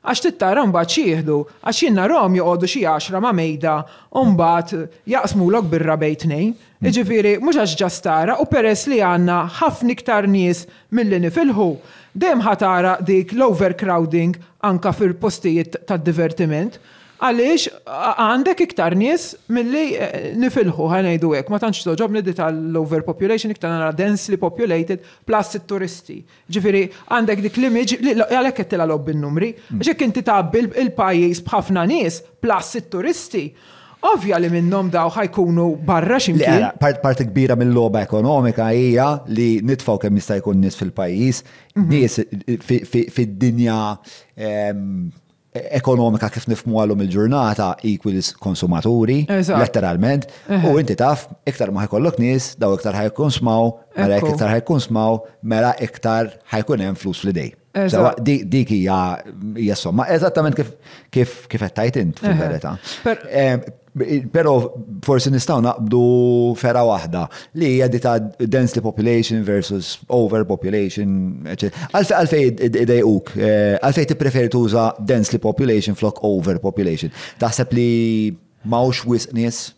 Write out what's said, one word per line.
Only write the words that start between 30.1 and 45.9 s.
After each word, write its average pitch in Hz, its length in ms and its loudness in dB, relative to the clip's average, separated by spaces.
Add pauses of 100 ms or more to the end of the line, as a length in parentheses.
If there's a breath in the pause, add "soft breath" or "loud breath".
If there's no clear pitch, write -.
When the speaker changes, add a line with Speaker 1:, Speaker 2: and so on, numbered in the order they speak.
Speaker 1:
taqbel 208 560 0
il-pajjiż 180 640 0
b'ħafna 185 460 0
nies, 247 320 0 (200 loud breath)
plus 214 360 0
it-turisti, 208 680 -4 (580 loud breath)
ovvja 202 360 2
li 170 100 2
minnhom 170 460 0
daw 170 160 2
ħajkunu 175 580 0 (160)
barra 175 300 2
Speaker 2:
Li 262 80 2
Speaker 1:
x'imkien. 160 320 2
Speaker 2:
ara, 214 240 2
part, 143 240 2
parti 135 240 2
kbira 127 320 2
mill-logħba 117 480 2
ekonomika 117 640 2
hija 123 380 4 (160)
li 113 340 2
nitfgħu 117 420 0
kemm 101 220 2
jista' 101 160 -2
jkun 98 240 2
nies 95 160 0
fil-pajjiż, 95 640 -2 (320 loud breath)
Speaker 1:
Mhm. 196 140 2
Speaker 2:
nies 135 320 2 (420)
fi, - 220 0
fi, - 260 -2
fid-dinja, 110 880 0 (360 loud breath)
ehm, 101 760 -4 (440)
ekonomika 120 760 0